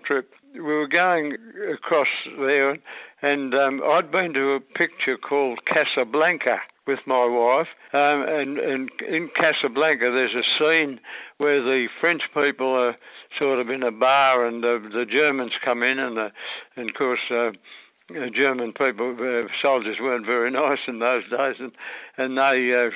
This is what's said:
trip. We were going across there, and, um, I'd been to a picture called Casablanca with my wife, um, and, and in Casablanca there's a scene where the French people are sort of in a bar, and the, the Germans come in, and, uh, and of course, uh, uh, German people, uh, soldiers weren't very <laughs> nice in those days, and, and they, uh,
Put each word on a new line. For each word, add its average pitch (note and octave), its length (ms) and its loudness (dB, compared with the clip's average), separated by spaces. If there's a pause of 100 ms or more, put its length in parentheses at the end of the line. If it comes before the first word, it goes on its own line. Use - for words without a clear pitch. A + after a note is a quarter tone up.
trip. C3+ 240 -2 (240)
We - 60 -14
were D3+ 260 -2
going E3 500 2 (360)
across D3 340 0 (320)
there, C#3 400 2 (440)
and, C#3+ 320 0
um, C#3 300 2
I'd D#3 280 2
been F3 220 0
to C3+ 180 2
a C3+ 80 0
picture - 560 -2
called C3+ 500 0
Casablanca C#3 920 0 (280)
with C3+ 200 -2
my C3 200 2
wife, A#2+ 400 2 (260)
um, C#3+ 360 2
and, C#3+ 300 -2
and C3 320 -4 (180)
in E3 260 -2
Casablanca C#3+ 800 2
there's B2 220 0
a A#2+ 100 -2 (140)
scene D3+ 420 2 (380)
where C#3+ 240 2
the B2+ 240 2 (140)
French E3+ 220 2 (120)
people C#3 400 2
are B2 200 2 (440)
sort C#3 200 2
of A#2+ 120 -2
in C3 120 -4
a B2 80 0
bar, B2+ 560 4
and A#2 160 -4
the, A#2+ 160 2 (140)
the A#2 180 -2
Germans C3+ 420 2 (120)
come A#2+ 180 0
in, C3 160 0
and, B2 200 -4
uh, A2 100 -2 (480)
and A#2 140 -8
of - 40 -8
course, B2+ 260 -2 (120)
uh, A#2 180 0 (600)
uh, D3 160 -8 (100)
German B2+ 360 0
people, B2 460 -2
uh, A#2+ 300 -2 (140)
soldiers A#2 380 2
weren't B2 260 -2
very A#2+ 240 0
<laughs> - 20 -6
nice C#3 340 0
in A#2+ 140 -8
those A#2+ 300 0
days, B2+ 280 -2
and, B2 140 -12 (440)
and C3 220 -4
they, C3 340 4
uh, B2 240 4